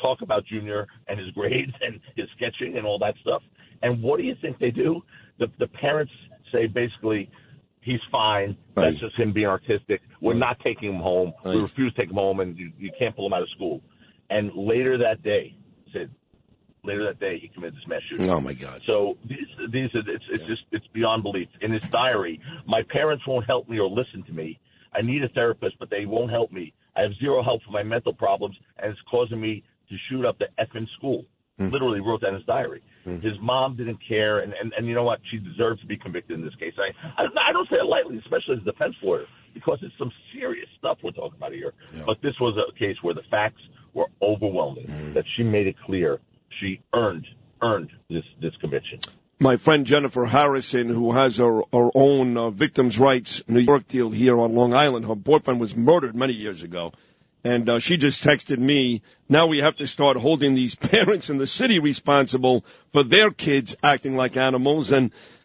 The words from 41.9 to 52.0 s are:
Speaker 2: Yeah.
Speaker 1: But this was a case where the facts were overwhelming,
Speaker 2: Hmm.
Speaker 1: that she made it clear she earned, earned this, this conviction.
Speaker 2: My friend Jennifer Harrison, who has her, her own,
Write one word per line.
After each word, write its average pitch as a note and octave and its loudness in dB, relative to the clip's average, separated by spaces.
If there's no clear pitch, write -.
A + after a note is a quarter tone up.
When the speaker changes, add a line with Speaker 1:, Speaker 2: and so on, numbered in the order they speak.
Speaker 2:
Yeah. D#2 -14
Speaker 1:
But A2 -2
this C#3+ -4
was A#2 0
a G#2 -2
case G2 -2
where E2+ -2
the - -12
facts G#2+ -2
were - -2
overwhelming, G2 0
Speaker 2:
Hmm. D2+ -10
Speaker 1:
that D2+ 0
she A#2 -2
made G#2 2
it F#2 -2
clear E2+ 0
she F#2+ -6
earned, G2+ 0
earned G#2 0
this, E2 -4
this D#2+ -6
conviction. C#2 -6
Speaker 2:
My C3 8
friend D3+ 4
Jennifer B2+ 2
Harrison, C3+ 2
who A#2 2
has B2+ 4
her, A#2 6
her A#2+ 6
own, C3+ 6